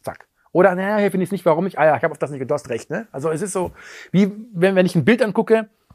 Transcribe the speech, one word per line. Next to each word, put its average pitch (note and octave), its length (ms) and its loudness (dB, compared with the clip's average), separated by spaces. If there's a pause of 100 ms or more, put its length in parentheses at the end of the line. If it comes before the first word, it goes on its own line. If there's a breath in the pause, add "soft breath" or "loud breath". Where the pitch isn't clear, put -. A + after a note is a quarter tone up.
zack. - 260 -14 (240)
Oder, F3+ 220 4
naja, G3 240 -2
hier G3+ 140 2
finde F#3+ 120 -2
ich's - 80 -4
nicht, G3 140 -6
warum E3+ 200 2
nicht? F#3 120 -6
Ah D3 80 4
ja, D3+ 120 4
ich A2+ 60 -4
habe D#3+ 80 -2
auf D3 60 -14
das D3 140 -6
nicht C#3+ 80 -10
gedacht, C3+ 300 -4
recht, A2+ 200 -8
ne? G#3 220 -8
Also D3 180 -6
es D#3 120 -4
ist G3 120 -8
so, F3+ 180 -6 (400 loud breath)
wie F#3+ 200 2 (220)
wenn, F#3+ 220 2
wenn F#3 100 4
ich F3 100 -2
ein D#3 100 2
Bild A#3+ 160 4
angucke, A3 480 0 (260)